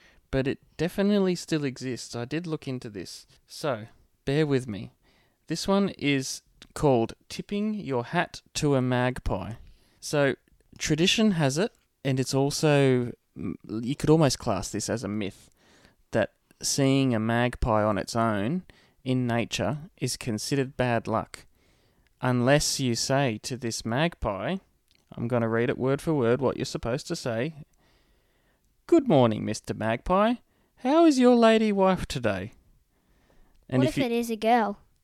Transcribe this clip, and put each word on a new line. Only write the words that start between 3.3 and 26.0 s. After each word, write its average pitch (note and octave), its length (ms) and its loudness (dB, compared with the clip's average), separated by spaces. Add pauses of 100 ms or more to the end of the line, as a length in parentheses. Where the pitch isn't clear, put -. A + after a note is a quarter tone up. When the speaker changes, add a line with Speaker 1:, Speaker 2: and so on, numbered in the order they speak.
Speaker 1:
So, A#2 380 -6 (400)
bear D3 220 0
with C3+ 200 0
me. A2+ 280 -10 (520)
This - 220 -4
one G3 220 2
is C#3 520 -2 (320)
called B2 380 2 (160)
tipping G#3 460 -6
your C3+ 320 -4
hat - 360 -4 (120)
to C#3+ 200 0
a C3 80 2
magpie. B2 720 -2 (460)
So, C#3+ 340 0 (440)
tradition F#3+ 540 2
has D3+ 260 0
it, G#3+ 140 -2 (320)
and C3+ 160 0
it's B2+ 140 -2
also, C#3 800 4 (240)
mm, - 180 -6 (140)
you A#2+ 280 -4
could - 140 2
almost D#3 280 4
class G2+ 320 -4
this G#2+ 180 -6
as A2+ 160 -2
a F#2+ 40 -6
myth, G2+ 420 -6 (600)
that A2 200 0 (300)
seeing C3+ 520 2
a A2 60 0
magpie A#2 600 0
on G#2 160 2
its - 180 -6
own A2+ 460 0 (420)
in B2+ 220 -2
nature A#2 520 -2 (180)
is - 200 -6
considered C3 600 -4
bad A#2+ 320 0
luck. - 360 -4 (760)
Unless B2+ 600 2
you A#2+ 140 0
say C3 500 -2
to B2+ 120 -8
this A2+ 280 -6
magpie, B2 720 -4 (600)
I'm A#2 120 -4
gonna A#2 200 0
read A#2 220 0
it - 80 -4
word C3+ 220 0